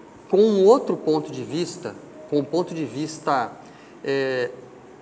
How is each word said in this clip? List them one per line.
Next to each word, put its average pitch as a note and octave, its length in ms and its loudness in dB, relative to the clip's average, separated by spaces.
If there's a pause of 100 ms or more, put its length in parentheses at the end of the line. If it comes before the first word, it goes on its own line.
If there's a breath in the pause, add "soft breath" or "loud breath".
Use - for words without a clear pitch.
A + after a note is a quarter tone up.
(300)
com F#3 80 4
um G#3 260 6
outro G#3 320 6
ponto D3+ 380 -2
de B2+ 100 -8
vista, B2 520 -6 (340)
com D3 100 0
um C#3 60 -2
ponto F3 280 -2
de D#3+ 120 -4
vista, C3+ 680 -4 (540 loud breath)
é, C3+ 460 -2 (500)